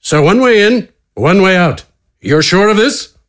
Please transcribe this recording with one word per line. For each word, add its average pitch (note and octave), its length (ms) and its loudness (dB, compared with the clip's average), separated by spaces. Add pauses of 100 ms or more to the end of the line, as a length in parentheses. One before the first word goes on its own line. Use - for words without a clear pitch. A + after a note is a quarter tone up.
So - 200 -2
one F3 200 2
way A#3 240 2
in, A3+ 240 -2 (260)
one E3 260 0
way F#3 160 2
out. F3 260 -2 (380)
You're D3 200 -2
sure G3 280 0
of G#3+ 80 0
this? B3+ 400 -4 (120)